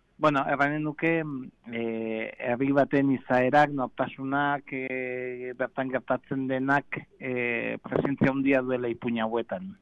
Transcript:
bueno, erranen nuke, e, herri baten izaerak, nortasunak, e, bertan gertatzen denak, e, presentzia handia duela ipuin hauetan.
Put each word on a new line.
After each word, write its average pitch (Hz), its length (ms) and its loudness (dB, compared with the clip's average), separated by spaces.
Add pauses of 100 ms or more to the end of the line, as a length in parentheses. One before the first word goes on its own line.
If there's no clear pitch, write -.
(160)
bueno, 147 320 4
erranen 147 340 2
nuke, 160 400 0 (500)
e, 113 680 -4
herri 123 340 0
baten 139 400 4
izaerak, 127 580 4
nortasunak, 139 1000 -4
e, 127 840 -6
bertan 131 340 -4
gertatzen 131 580 -2
denak, 135 380 2 (320)
e, 120 640 -2
presentzia - 480 0
handia 135 320 4
duela 123 260 -2
ipuin 117 320 -2
hauetan. 110 600 -4